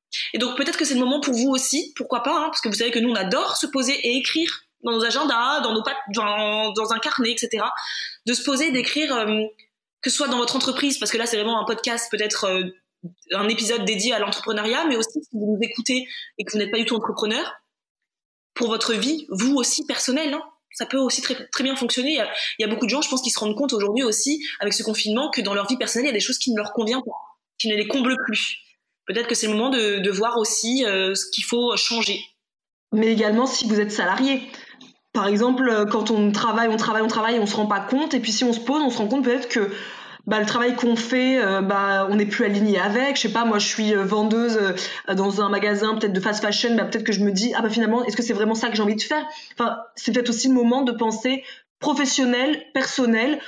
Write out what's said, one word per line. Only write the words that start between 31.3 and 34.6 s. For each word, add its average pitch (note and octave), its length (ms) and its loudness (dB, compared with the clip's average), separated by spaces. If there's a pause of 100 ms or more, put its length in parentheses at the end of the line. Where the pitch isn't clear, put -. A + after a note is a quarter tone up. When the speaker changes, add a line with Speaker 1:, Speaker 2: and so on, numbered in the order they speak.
Speaker 1:
qu'il - 120 -2
faut A#3+ 320 0
changer. G3+ 440 -2 (720)
Speaker 2:
Mais A3 160 4
également, A3 380 4
si C4 200 -2
vous G#3 140 2
êtes G#3 100 2
salarié. A3 520 0 (720)